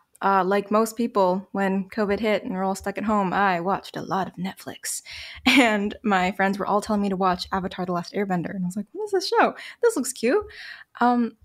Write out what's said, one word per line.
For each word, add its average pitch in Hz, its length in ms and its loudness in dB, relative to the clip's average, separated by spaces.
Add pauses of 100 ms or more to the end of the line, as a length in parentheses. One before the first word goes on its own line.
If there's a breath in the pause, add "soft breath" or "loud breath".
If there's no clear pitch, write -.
(220)
uh, 190 220 6
like 196 260 2
most 220 280 2
people, 196 540 2
when 196 380 0
covid 202 300 0
hit 214 240 2
and - 100 -6
we're 185 100 -2
all 190 120 0
stuck 196 220 -8
at 208 80 -6
home, 202 260 0
I 185 300 2
watched - 340 -4
a - 60 -8
lot 190 260 -4
of - 80 -14
Netflix. - 680 -10 (220 loud breath)
<laughs> - 220 -8
And 220 580 4
my 185 300 2
friends 196 260 0
were - 80 -4
all 202 140 2
telling 208 200 0
me 202 80 0
to 190 60 -2
watch 180 360 0
Avatar: 185 340 -4
The 180 80 -2
Last 170 200 -4
Airbender. 190 400 -2
And 185 120 -4
I - 20 0
was 180 80 -6
like, 202 160 -6
"What 415 140 -8
is 403 60 -8
this 370 180 0
show? 392 260 2 (260 loud breath)
This 466 140 4
looks 269 160 -4
cute." 381 340 0 (540 loud breath)
Um, 240 460 2